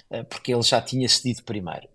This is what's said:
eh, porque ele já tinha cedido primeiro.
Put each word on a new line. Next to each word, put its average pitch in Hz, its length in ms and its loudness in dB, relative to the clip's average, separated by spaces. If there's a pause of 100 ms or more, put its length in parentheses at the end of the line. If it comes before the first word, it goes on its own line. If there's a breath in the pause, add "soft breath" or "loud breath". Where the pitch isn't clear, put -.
eh, 117 140 -6
porque - 280 -6
ele 120 100 4
já 117 180 4
tinha 131 280 -2
cedido - 360 0
primeiro. 87 500 -6